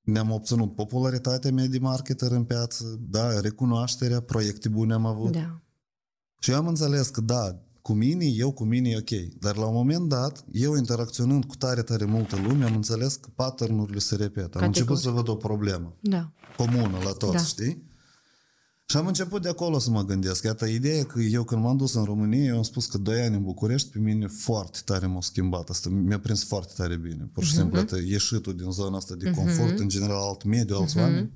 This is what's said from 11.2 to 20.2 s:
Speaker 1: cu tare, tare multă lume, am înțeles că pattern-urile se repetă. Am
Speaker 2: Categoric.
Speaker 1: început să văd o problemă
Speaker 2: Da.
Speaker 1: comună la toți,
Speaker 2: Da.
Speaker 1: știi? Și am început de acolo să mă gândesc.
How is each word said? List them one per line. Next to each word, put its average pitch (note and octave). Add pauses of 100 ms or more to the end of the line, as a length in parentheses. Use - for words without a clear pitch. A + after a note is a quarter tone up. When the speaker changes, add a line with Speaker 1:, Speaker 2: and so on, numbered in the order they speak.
Speaker 1:
cu -
tare, B2+
tare A2
multă G#2
lume, B2+
am A2
înțeles A2+
că -
pattern-urile A2
se G2+
repetă. G2+
Am F2
Speaker 2:
Categoric. G#2
Speaker 1:
început C3
să C3
văd A#2
o G#2+
problemă G2+
Speaker 2:
Da. F3 (240)
Speaker 1:
comună A#2
la G2
toți, G2
Speaker 2:
Da. F2
Speaker 1:
știi? - (1000)
Și C#3+
am D#3
început F#3
de E3+
acolo E3+
să A#2+
mă G#2+
gândesc. F#2+